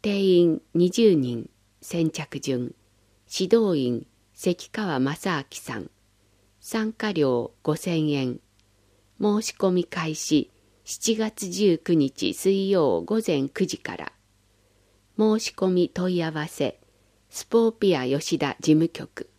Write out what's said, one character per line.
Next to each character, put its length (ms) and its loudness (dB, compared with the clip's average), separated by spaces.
定 220 -2
員 400 4
二 180 4
十 240 6
人、 360 -2
先 280 -2
着 300 -10
順。 340 -4
指 240 0
導 240 2
員、 280 -2
関 360 -4
川 280 -4
正 400 -2
明 140 -8
さ 260 -12
ん。 120 -12
参 320 -6
加 200 -6
料 400 0
五 140 -2
千 340 -2
円。 300 -4
申 200 0
し 160 -8
込 140 2
み 140 0
開 300 -6
始、 360 0
七 320 -2
月 320 -6
十 300 2
九 160 0
日 400 0
水 340 0
曜 340 2
午 240 -2
前 220 0
九 160 -2
時 140 -8
か 180 -12
ら。 160 -12
申 240 2
し 160 -8
込 140 0
み 180 2
問 260 -4
い 80 0
合 80 -2
わ 160 -4
せ、 320 -4
ス 160 -14
ポ 220 4
ー 40 -2
ピ 240 2
ア 100 0
吉 320 -2
田 220 -2
事 120 4
務 160 4
局。 500 -12